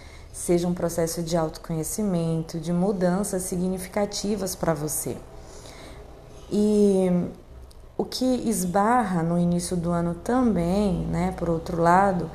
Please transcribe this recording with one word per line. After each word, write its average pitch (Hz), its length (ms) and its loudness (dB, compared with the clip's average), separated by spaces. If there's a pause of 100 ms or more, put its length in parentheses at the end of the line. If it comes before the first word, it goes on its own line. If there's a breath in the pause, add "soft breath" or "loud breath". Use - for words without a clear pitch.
(320 loud breath)
seja 175 340 2
um 180 80 0
processo 170 480 -2
de 165 140 -2
autoconhecimento, 165 1200 -2
de 165 140 -4
mudanças 180 720 2
significativas 185 1120 -2
pra 170 180 0
você. 147 420 -4 (1300 loud breath)
E 196 800 4 (680)
o 202 80 -2
que - 200 -4 (240)
esbarra 196 760 2
no 170 160 2
início 175 380 2
do 170 160 0
ano 170 220 0
também, 190 920 2
né, 170 300 0
por 170 120 -2
outro 165 320 -2
lado, 175 540 4